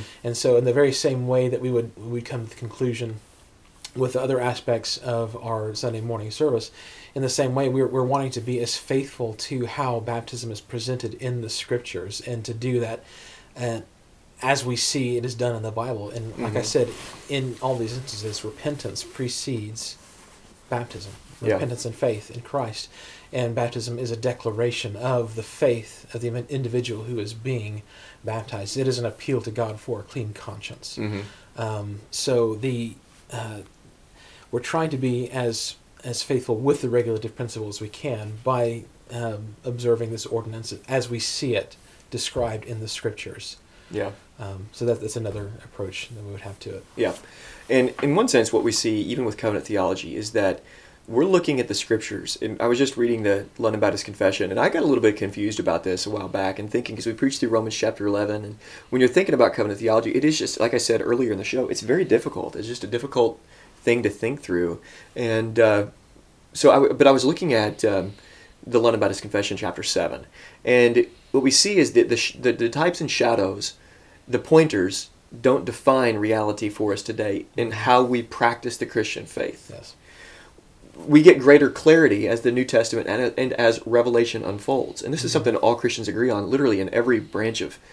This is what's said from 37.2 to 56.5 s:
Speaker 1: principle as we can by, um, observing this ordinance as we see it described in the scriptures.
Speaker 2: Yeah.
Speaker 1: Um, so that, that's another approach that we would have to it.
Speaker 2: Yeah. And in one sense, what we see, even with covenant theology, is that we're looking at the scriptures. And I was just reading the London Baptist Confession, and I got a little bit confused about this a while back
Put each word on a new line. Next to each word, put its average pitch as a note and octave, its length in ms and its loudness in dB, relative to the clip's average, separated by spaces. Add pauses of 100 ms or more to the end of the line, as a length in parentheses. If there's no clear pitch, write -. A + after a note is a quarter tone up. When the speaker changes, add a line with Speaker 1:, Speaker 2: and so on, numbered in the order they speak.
Speaker 1:
principle A2 340 -8
as G2+ 120 -10
we G#2+ 80 -10
can G#2+ 460 -8 (100)
by, A#2+ 400 0 (280)
um, A2 520 -8
observing A#2 480 0
this A2+ 140 -8
ordinance A2+ 460 -6 (140)
as B2 240 -2
we A#2 80 -4
see A#2+ 380 -2
it - 200 -6 (360)
described A#2 520 -4
in A#2 140 -10
the G#2+ 100 -10
scriptures. - 680 -8 (340)
Speaker 2:
Yeah. G2+ 220 -4 (260)
Speaker 1:
Um, G2 320 -12
so - 160 -8
that, A#2 140 2
that's G#2+ 160 -8
another G#2 340 -8 (140)
approach - 440 -10
that G#2+ 160 -16
we G2+ 60 -12
would G2 120 -14
have G2+ 180 -14
to G2+ 160 -12
it. F#2+ 80 -16 (100)
Speaker 2:
Yeah. G#2+ 200 0 (540)
And B2+ 320 4
in C#3+ 140 2
one A#3 140 4
sense, A#2 240 4
what A2 100 4
we A2+ 80 2
see, A2 320 0
even B2 220 -4
with G#2 120 -4
covenant G#2 300 -4
theology, F#2 480 -2
is G#2+ 180 -6
that G2 300 2 (440)
we're B2+ 200 2
looking E3+ 340 4
at A#2 80 0
the G#2 60 -2
scriptures. - 640 -2
And G#2+ 220 -4
I A#2 40 4
was A#2+ 120 4
just C3+ 180 2
reading A#2 280 2
the G2+ 220 2 (120)
London A2 200 0
Baptist G#2 280 2
Confession, G2 440 0
and G2+ 80 -2
I C3+ 120 4
got D#3+ 120 0
a F#3+ 40 2
little B2+ 160 4
bit G#2 140 6
confused G#2 440 -4
about E2 240 0
this F#2 220 -2
a G#2 40 -6
while G2+ 180 -6
back G2 300 -2